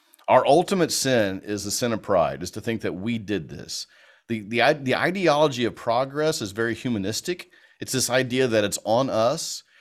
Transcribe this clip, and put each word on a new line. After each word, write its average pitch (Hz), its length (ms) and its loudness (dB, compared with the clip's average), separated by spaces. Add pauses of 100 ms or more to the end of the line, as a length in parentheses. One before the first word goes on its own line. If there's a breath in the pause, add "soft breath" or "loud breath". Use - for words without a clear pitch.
(260 soft breath)
Our 117 200 6
ultimate 170 440 4
sin 107 540 0
is 104 200 -6
the 101 60 -6
sin 117 220 -2
of 104 80 -2
pride, 76 420 2
is 90 100 -8
to 104 100 -10
think 113 180 -4
that 87 140 -4
we 113 240 -4
did 95 320 -4
this. - 360 -12 (420 soft breath)
The, 110 120 -4
the, 117 400 2
the 127 140 0
ideology 147 720 2
of 92 80 -2
progress 139 640 -2
is 98 120 -6
very 113 220 -2
humanistic. 113 760 -4 (280 soft breath)
It's - 140 -10
this 127 160 0
idea 127 380 2
that 110 180 4
it's 98 220 -2
on 117 240 2
us, 120 520 0 (180 soft breath)